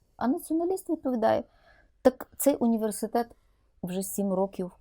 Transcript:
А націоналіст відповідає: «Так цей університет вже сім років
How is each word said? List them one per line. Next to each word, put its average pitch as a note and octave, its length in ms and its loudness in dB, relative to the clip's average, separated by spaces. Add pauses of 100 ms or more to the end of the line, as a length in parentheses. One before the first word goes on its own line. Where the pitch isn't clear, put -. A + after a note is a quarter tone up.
(160)
А A3+ 120 -2
націоналіст E4+ 600 -2
відповідає: B3 540 0 (580)
«Так - 340 2
цей C#4+ 200 2
університет A3+ 800 -2 (460)
вже F3+ 200 -4
сім G3 300 -2
років F#3 480 -2